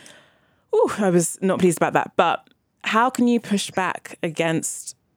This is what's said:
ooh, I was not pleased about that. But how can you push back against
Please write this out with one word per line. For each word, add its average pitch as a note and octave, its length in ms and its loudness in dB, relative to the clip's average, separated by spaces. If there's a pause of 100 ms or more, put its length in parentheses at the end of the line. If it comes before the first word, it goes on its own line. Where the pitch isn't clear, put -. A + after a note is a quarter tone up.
(760)
ooh, A4 240 4
I G3+ 120 2
was F3 300 0
not F#3+ 200 0
pleased F3+ 180 2
about D#3 160 0
that. - 220 0
But - 320 0 (360)
how A#3 260 2
can A#3+ 180 0
you A#3 120 2
push - 300 -4
back - 520 -6
against E3 720 -4 (220)